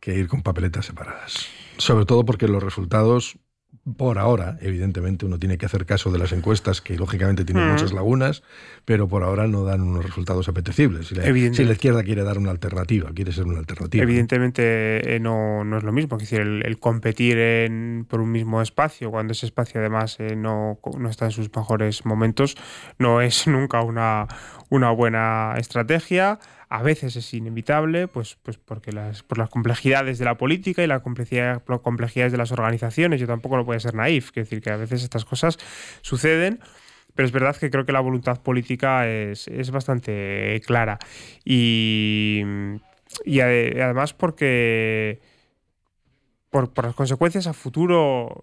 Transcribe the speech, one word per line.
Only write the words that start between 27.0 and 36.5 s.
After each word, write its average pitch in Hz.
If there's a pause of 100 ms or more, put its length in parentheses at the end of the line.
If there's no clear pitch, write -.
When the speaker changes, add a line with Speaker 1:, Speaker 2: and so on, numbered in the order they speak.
Speaker 2:
es 117
inevitable, 147
pues, 117
pues 110
porque 107
las, 104
por -
las 113
complejidades 127
de 123
la 120
política 175
y -
la 135
complejidad, 123
complejidades 120
de 123
las 117
organizaciones. 120
Yo 123
tampoco 120
lo 120
puedo 117
ser 113
naif, 127
es -
decir, 110
que 110
a 107
veces 120
estas 113
cosas 160 (440)
suceden, 165 (560)